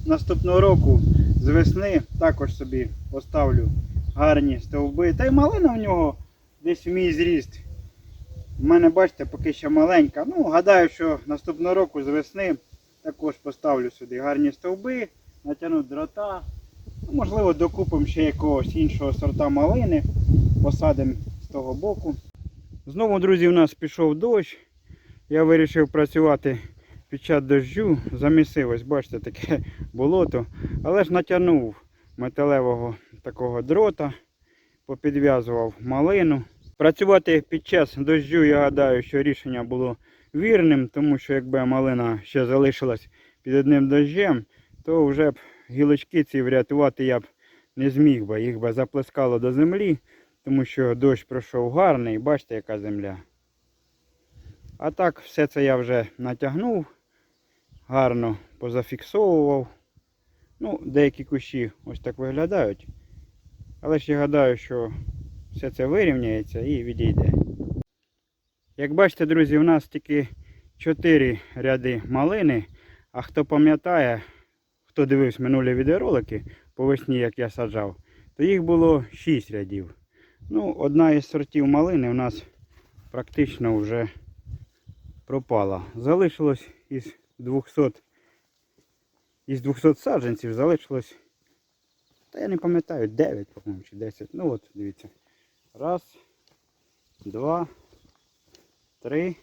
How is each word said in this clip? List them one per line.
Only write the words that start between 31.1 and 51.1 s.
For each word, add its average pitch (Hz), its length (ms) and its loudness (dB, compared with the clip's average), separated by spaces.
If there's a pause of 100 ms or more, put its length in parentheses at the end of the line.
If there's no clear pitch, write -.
натягнув 175 600 2 (420)
металевого 123 800 -2 (260)
такого 120 400 -6
дрота, 156 520 0 (720)
попідв'язував 131 920 0
малину. 143 640 2 (340)
Працювати 165 720 4
під 160 180 -6
час 165 280 2
дощу, 151 480 2
я 147 160 4
гадаю, 139 440 2
що 139 200 -2
рішення 131 400 -4
було 123 340 -4 (380)
вірним, 165 520 4
тому 147 300 0
що - 160 -6
якби 131 320 -2
малина 127 580 0
ще 131 220 -2
залишилась 131 640 0 (340)
під 131 120 -8
одним 139 360 4
дощем, 147 560 2 (400)
то 160 200 2
вже 143 260 2
б 139 80 -8 (300)
гілочки 143 540 2
ці 135 180 -4
врятувати 131 640 0
я 123 140 0
б 110 40 -16 (520)
не 135 140 -2
зміг 135 340 4
би, 107 180 -6
їх 117 180 -6
би 117 140 -2
заплескало 127 640 -2
до 123 140 -2
землі, 170 440 0 (460)
тому 135 220 0
що 120 300 -2
дощ 127 280 2